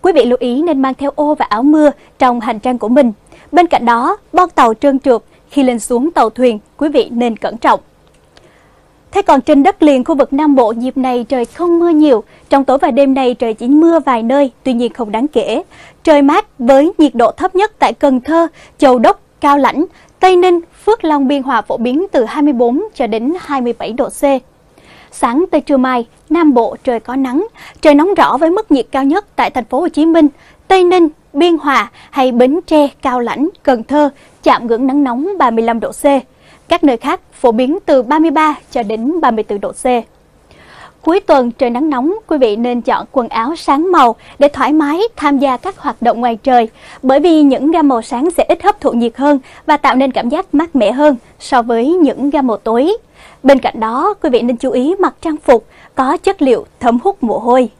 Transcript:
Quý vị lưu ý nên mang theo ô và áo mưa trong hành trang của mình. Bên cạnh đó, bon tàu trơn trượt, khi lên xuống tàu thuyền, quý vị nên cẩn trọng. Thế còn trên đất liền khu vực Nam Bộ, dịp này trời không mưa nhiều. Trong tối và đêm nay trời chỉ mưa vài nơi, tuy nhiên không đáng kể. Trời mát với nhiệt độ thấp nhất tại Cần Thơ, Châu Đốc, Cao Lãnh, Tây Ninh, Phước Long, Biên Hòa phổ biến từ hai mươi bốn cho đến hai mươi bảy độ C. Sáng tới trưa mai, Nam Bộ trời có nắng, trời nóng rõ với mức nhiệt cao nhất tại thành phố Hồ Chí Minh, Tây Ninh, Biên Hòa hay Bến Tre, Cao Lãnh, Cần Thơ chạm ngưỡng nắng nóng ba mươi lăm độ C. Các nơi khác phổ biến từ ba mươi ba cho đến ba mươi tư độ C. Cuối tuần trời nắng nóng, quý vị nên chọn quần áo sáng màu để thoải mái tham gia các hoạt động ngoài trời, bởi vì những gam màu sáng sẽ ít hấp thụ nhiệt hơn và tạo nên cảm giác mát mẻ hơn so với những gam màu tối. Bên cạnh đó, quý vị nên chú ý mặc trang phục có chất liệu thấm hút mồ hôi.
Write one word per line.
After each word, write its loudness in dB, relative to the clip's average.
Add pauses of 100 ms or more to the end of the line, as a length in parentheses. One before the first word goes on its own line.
Quý 2
vị 4
lưu 0
ý -4
nên -2
mang -2
theo -6
ô 0
và -4
áo -2
mưa 4 (280)
trong 0
hành -6
trang -4
của -6
mình. 2 (400)
Bên 4
cạnh -2
đó, 0 (160)
bon 2
tàu 2
trơn 0
trượt, 0 (300)
khi 0
lên 0
xuống -2
tàu 0
thuyền, 0 (180)
quý -2
vị 0
nên -4
cẩn -8
trọng. 0 (1300)
Thế -2
còn 2
trên 2
đất 2
liền 2
khu -2
vực 0
Nam 2
Bộ, 2
dịp -6
này -2
trời -2
không -2
mưa 2
nhiều. 4 (240)
Trong 2
tối 0
và 0
đêm 2
nay 0
trời -4
chỉ -8
mưa 4
vài -2
nơi, 0 (120)
tuy -2
nhiên -2
không -8
đáng -2
kể. -2 (420)
Trời 4
mát 2 (120)
với 4
nhiệt 2
độ 2
thấp -6
nhất 0
tại 0
Cần 0
Thơ, 0 (320)
Châu 4
Đốc, 2 (200)
Cao 2
Lãnh, 0 (360)
Tây 4
Ninh, 2 (240)
Phước 0
Long, 0
Biên -2
Hòa -2
phổ -6
biến -2
từ 2
hai -4
mươi 2
bốn 0 (100)
cho -4
đến -4
hai -6
mươi -4
bảy -10
độ -4
C. -10 (920)
Sáng -2
tới 0
trưa -2
mai, -2 (240)
Nam 2
Bộ 0
trời -2
có -10
nắng, -2 (340)
trời 4
nóng 2
rõ 2
với 2
mức -2
nhiệt 0
cao -4
nhất 0 (100)
tại -2
thành -6
phố -4
Hồ -2
Chí 0
Minh, 4 (400)
Tây 4
Ninh, 4 (240)
Biên 2
Hòa -2 (200)
hay 0
Bến 2
Tre, 2 (140)
Cao -2
Lãnh, -4 (140)
Cần 0
Thơ 0 (320)
chạm 0
ngưỡng -2
nắng 0
nóng -4 (100)
ba 2
mươi -2
lăm -2
độ -8
C. -16 (640)
Các -2
nơi 2
khác -6 (120)
phổ 0
biến -2
từ 2
ba -2
mươi 2
ba 0 (160)
cho -6
đến -4
ba 2
mươi -4
tư -6
độ -8
C. -8 (1160)
Cuối 0
tuần 2
trời -2
nắng -2
nóng, -2 (120)
quý -2
vị 0
nên -4
chọn -4
quần -4
áo -4
sáng -2
màu 4 (220)
để 4
thoải -2
mái 0 (160)
tham 0
gia 0
các -10
hoạt -8
động 0
ngoài -2
trời, 0 (340)
bởi 2
vì 4
những 2
gam 2
màu 0
sáng -4
sẽ -2
ít -2
hấp 0
thụ -2
nhiệt -2
hơn 2 (280)
và 2
tạo 0
nên 0
cảm -4
giác -6
mát 0
mẻ 2
hơn 2 (240)
so -2
với -2
những 0
gam -2
màu -2
tối. -2 (460)
Bên 4
cạnh -6
đó, -2
quý 0
vị 0
nên -2
chú -4
ý -2
mặc -2
trang -6
phục 0 (280)
có -2
chất -2
liệu 0 (140)
thấm 0
hút -2
mồ -2
hôi. 0 (120)